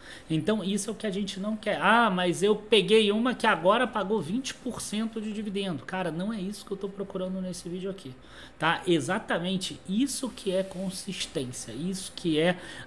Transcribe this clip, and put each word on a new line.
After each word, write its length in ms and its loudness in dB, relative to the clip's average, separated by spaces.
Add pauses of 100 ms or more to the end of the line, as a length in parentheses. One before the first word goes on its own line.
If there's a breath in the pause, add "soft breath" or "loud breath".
(280 loud breath)
Então, 360 2
isso 260 0
é 40 -2
o 20 -12
que 100 -6
a 60 0
gente 280 -4
não 160 -2
quer. 240 -2
"Ah, 300 6
mas 320 2
eu 140 4
peguei 560 6
uma 240 2
que 100 0
agora 400 4
pagou 340 0
vinte 360 -2
por 260 -8
cento 400 -4
de 100 -4
dividendo." 540 -4
Cara, 240 -2
não 240 -2
é 80 -4
isso 240 -8
que 60 -8
eu 60 -4
tô 120 -6
procurando 500 -6
nesse 300 -6
vídeo 220 -4
aqui, 200 -12 (460 loud breath)
tá? 300 2
Exatamente 1000 0
isso 480 0
que 160 -4
é 120 2
consistência, 1080 -6
isso 440 -6
que 240 2
é 180 4 (300 loud breath)